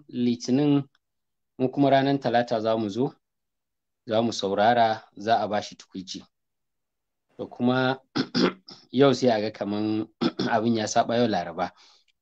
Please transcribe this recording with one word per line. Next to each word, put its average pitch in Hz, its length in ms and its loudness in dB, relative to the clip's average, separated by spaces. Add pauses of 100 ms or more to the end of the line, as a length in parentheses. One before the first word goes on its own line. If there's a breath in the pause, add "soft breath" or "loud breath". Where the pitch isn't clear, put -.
Litinin, 131 760 0 (760)
mu 131 140 0
kuma 139 180 2
ranar 135 300 4
Talata 120 400 0
za 110 160 0
mu 113 120 -2
zo, 120 220 -2 (960)
za 113 160 0
mu 117 100 -2
saurara, 110 720 2 (140)
za 110 260 0
a 104 60 -4
ba 104 140 -4
shi - 120 -16
tukwici. - 480 -14 (1160)
Da - 80 -10
kuma 127 520 -2 (160)
<clears throat> - 800 -4
yau 135 220 6
sai 123 200 2
a 107 60 0
ga 107 100 -4
kaman 107 560 -4 (140)
<clears throat> 117 340 -2
abin 113 220 0
ya 107 100 -2
saɓa 113 320 0
yau 120 80 4
Laraba. 90 460 -4 (500 soft breath)